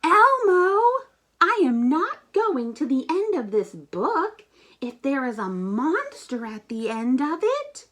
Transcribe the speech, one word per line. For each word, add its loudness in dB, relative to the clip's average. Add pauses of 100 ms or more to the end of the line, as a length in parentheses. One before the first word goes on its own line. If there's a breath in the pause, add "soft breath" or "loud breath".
Elmo, 4 (600)
I 2
am 2
not -2
going -2
to -4
the -2
end -2
of -4
this -2
book -4 (360 soft breath)
if -10
there -2
is -6
a -6
monster -4
at -12
the -6
end 0
of -2
it. -4